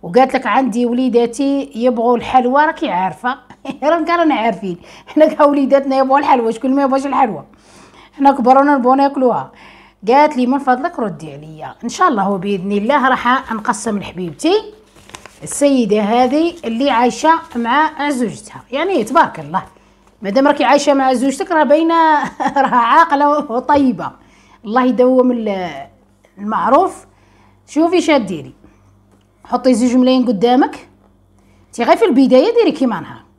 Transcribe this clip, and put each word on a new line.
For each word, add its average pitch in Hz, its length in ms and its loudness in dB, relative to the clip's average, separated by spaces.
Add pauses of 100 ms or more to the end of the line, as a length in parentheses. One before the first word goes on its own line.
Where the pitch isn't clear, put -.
وقالت 247 320 2
لك: 262 120 -2
"عندي 240 400 -2
وليداتي 254 880 -2
يبغوا 240 420 0
الحلوى"، 254 480 2
راكي 311 240 -4
عارفة. 185 500 -4 (220)
<laughs> - 220 -12
راهم 320 220 0
كاع 339 120 -2
رانا 320 180 2
عارفين، 202 420 -4 (300)
حنا 302 200 4
كاع 302 200 2
وليداتنا 277 520 2
يبغوا 269 200 2
الحلوى، 247 340 0
شكون 262 220 -2
ما 277 80 2
يبغاش 269 240 0
الحلوى؟ 254 380 -2 (680)
حنا 277 200 2
كبرونا 269 440 4
نبغوا 254 200 2
ناكلوها. 262 560 0 (560)
قالت 294 280 4
لي: 247 100 0
"من 262 120 -2
فضلك 269 400 -2
ردي 156 340 -8
عليا". 156 420 -16 (100)
إن 240 40 -6
شاء 370 200 0
الله 202 220 0
وبإذن 196 420 -4
الله 247 360 0
راح 254 440 -2
نقسم 214 460 -6
لحبيبتي 185 760 -4 (720)
السيدة 233 580 0
هذه 254 540 0 (100)
اللي 233 260 -2
عايشة 247 500 0 (160)
مع 277 460 -2
عزوجتها، 247 600 -6 (100)
يعني 311 320 -2
تبارك 254 360 0
الله، 156 220 -8 (600)
مادام 214 240 0
راكي 294 180 2
عايشة 285 300 2
مع 269 180 0
زوجتك 269 380 -2
راه 311 140 2
باينة، 320 300 2 (420)
<laughs> 277 280 -2
راه 254 100 -2
عاقلة 285 760 2
وطيبة. 247 580 0 (540)
الله 240 200 0
يدوم 254 480 2
ال-، 190 540 -6 (520)
المعروف. 214 680 0 (600)
شوفي 330 320 0
شا 294 180 2
ديري، 165 360 -8 (880)
حطي 254 300 0
زوج 240 220 0
ملايين 254 300 2
قدامك، 247 640 0 (800)
انتي - 160 -6
غير 320 120 4
في 427 80 0
البداية 269 500 4
ديري 427 180 2
كيما 226 280 -4
نهار. - 260 -18 (120)